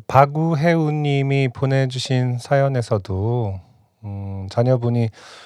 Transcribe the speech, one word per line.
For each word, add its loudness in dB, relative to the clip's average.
박우혜우님이 2
보내주신 -2
사연에서도, -2
음, -10
자녀분이 0